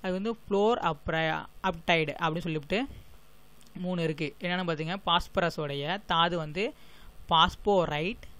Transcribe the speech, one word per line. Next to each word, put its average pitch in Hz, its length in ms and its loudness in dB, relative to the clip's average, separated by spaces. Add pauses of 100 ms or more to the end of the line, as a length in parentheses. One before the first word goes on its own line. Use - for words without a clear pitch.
அது 185 120 -2
வந்து 202 200 -2
ஃப்ளோர் 202 580 2
அப்ரை-, 160 540 -2 (180)
அப்டைடு 165 560 2
அப்படின்னு 160 180 0
சொல்லிவிட்டு 165 480 -2 (880)
மூணு 180 280 -4
இருக்கு. 156 380 -2
என்னென்னு - 20 -10
பார்த்தீங்கன்னா 175 640 -2
பாஸ்பரஸோடைய 170 1000 0
தாது 175 320 4
வந்து 170 360 -4 (560)
பாஸ்போரைட் 170 960 4 (140)